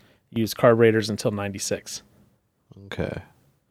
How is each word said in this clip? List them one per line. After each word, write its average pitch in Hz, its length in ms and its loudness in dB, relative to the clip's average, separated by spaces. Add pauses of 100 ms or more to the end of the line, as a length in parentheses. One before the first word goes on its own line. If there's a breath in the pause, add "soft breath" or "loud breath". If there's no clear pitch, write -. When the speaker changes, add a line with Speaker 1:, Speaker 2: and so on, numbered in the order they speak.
(320)
Speaker 1:
used 113 260 -2
carburetors 113 520 4
until 110 220 -4
ninety-six. 101 720 -8 (840)
Speaker 2:
Okay. - 340 -8 (500)